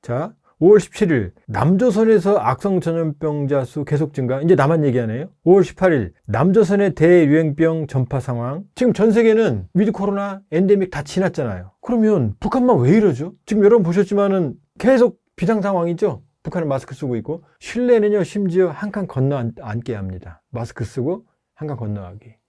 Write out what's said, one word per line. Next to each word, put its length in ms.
자, 320
오월 200
십칠일 520
남조선에서 880
악성 440
전염병자 840
수 180
계속 300
증가. 280
이제 140
나만 280
얘기하네요. 460
오월 200
십팔일 500
남조선의 680
대유행병 920
전파 320
상황. 440
지금 180
전 180
세계는 600
위드 180
코로나 500
엔데믹 400
다 100
지났잖아요. 680
그러면 580
북한만 400
왜 180
이러죠? 360
지금 180
여러분 200
보셨지만은 720
계속 420
비상 260
상황이죠? 600
북한은 240
마스크 280
쓰고 220
있고, 260
실내는요, 640
심지어 460
한 220
칸 160
건너 300
앉-, 220
앉게 340
합니다. 560
마스크 340
쓰고 420
한 140
칸 100
건너가기. 560